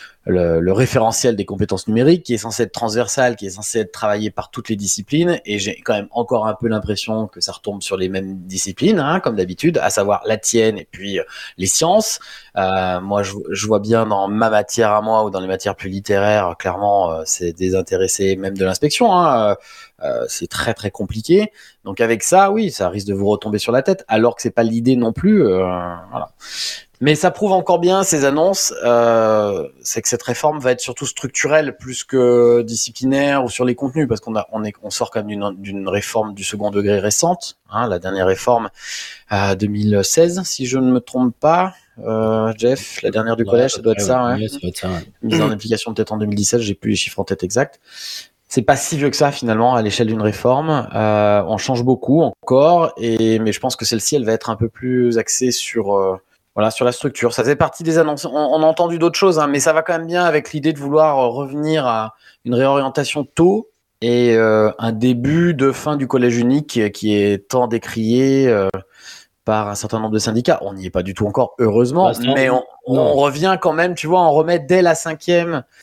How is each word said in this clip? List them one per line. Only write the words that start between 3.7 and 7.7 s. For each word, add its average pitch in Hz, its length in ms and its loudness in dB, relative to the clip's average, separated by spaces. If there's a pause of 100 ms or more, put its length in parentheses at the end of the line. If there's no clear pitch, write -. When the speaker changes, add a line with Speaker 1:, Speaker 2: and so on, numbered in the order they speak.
Speaker 1:
être 104 120 -6
travaillé 107 380 -2
par - 200 -10
toutes - 180 -12
les 113 80 -2
disciplines, 147 680 -2
et 104 140 -4
j'ai 98 260 -6
quand 117 100 0
même 101 160 -4
encore 117 360 -2
un 107 80 -2
peu 117 140 -4
l'impression 110 600 -4
que - 120 -20
ça 98 120 -4
retombe 101 300 -10